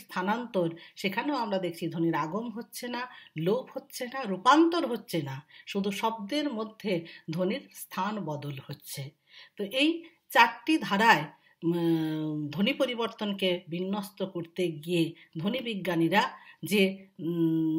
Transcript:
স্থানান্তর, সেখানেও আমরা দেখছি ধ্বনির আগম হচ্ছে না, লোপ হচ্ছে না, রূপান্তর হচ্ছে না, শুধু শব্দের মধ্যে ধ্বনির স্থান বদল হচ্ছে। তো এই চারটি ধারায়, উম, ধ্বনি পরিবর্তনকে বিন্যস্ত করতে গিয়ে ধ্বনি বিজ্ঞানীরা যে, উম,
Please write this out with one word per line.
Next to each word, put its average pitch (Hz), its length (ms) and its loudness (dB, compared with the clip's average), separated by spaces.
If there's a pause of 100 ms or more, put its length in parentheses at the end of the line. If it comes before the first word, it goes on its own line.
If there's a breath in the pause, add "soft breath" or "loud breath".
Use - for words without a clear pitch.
স্থানান্তর, 196 640 -2 (260 loud breath)
সেখানেও 254 480 -2
আমরা 202 220 -2
দেখছি 170 240 -6
ধ্বনির 165 260 0
আগম 160 340 -2
হচ্ছে 226 380 -12
না, 240 140 -6 (360 loud breath)
লোপ 190 360 0
হচ্ছে - 320 -10
না, 262 180 -8
রূপান্তর 285 680 4
হচ্ছে 226 300 -4
না, 135 140 -6 (300 loud breath)
শুধু 202 260 -4
শব্দের 220 580 -2
মধ্যে 214 440 -4 (380 loud breath)
ধ্বনির 185 320 -2 (100)
স্থান 202 400 -6 (120)
বদল 143 300 -6 (120)
হচ্ছে। - 340 -12 (540 loud breath)
তো - 60 -8 (100)
এই 277 180 2 (400 loud breath)
চারটি 240 480 4
ধারায়, 196 480 4 (380 soft breath)
উম, 160 720 2 (140)
ধ্বনি 202 240 0
পরিবর্তনকে 214 760 -2 (180)
বিন্যস্ত 190 520 -4 (140)
করতে 170 300 -4 (200)
গিয়ে 170 200 2 (340 loud breath)
ধ্বনি 214 240 -2
বিজ্ঞানীরা 185 640 2 (400 loud breath)
যে, 190 180 4 (380)
উম, 160 600 2